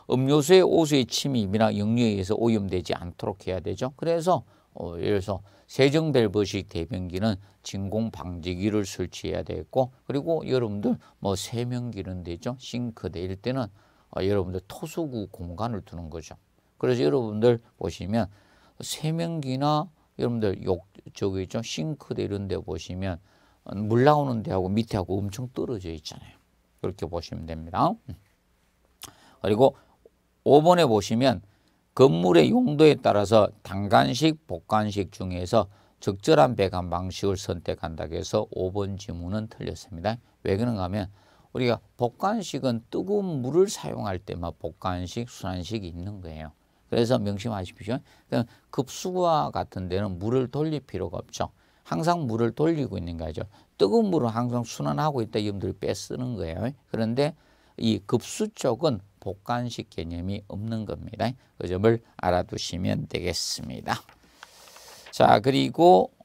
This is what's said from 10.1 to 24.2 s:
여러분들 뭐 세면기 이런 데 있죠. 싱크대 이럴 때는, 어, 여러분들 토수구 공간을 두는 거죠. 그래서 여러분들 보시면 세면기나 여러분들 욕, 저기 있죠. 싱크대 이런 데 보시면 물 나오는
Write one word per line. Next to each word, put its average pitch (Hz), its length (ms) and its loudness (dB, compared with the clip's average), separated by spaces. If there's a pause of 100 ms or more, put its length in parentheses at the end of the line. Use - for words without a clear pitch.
여러분들 117 500 0 (220)
뭐 98 160 0
세면기 120 640 -6
이런 90 240 -8
데 85 80 -8
있죠. 120 260 -8
싱크대 113 640 -8
이럴 92 160 -6
때는, 127 300 -4 (500)
어, 92 80 0
여러분들 92 420 0
토수구 139 640 -6
공간을 92 540 -6
두는 85 280 -14
거죠. 80 240 -12 (420)
그래서 127 260 2
여러분들 117 580 4 (160)
보시면 92 500 -2 (540)
세면기나 151 1080 -2 (300)
여러분들 117 460 0
욕, 92 240 0 (260)
저기 95 300 -2
있죠. 113 180 -6
싱크대 139 640 -6
이런 98 240 -4
데 90 100 -2
보시면 90 640 -6 (560)
물 107 280 2
나오는 139 380 4